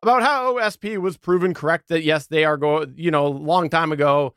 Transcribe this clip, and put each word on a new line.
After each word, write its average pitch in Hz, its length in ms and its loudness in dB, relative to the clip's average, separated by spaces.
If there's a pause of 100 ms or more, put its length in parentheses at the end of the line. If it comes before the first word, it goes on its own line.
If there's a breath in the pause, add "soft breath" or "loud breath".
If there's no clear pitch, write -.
about 233 200 2
how 254 340 0
S 214 200 -2
P 214 200 -8
was 185 220 -4
proven 180 340 0
correct 160 360 -4
that, 165 140 -2
yes, 151 240 0
they 156 180 0
are 151 120 2
go-, 151 300 0 (100)
you 165 140 -2
know, 147 160 2
a - 20 0
long 151 400 -2
time 165 240 0
ago 143 440 0